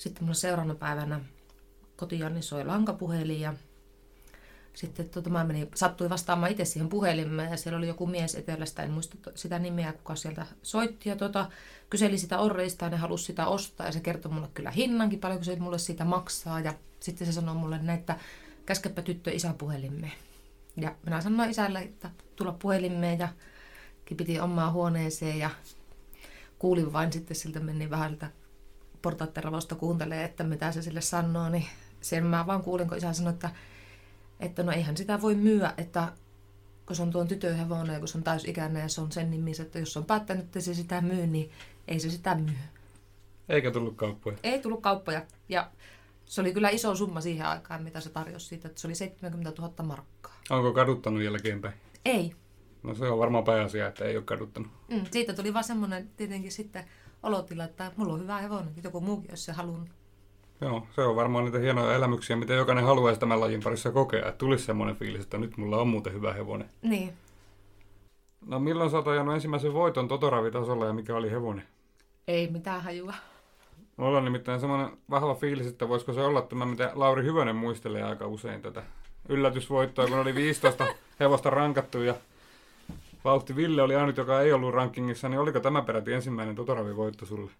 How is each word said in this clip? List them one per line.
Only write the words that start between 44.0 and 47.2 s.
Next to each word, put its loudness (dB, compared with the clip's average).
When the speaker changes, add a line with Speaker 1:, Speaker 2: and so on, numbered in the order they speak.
Speaker 1:
Ei 0
tullut -4
kauppoja. 0
Ja 0
se -2
oli 2
kyllä 4
iso 2
summa -2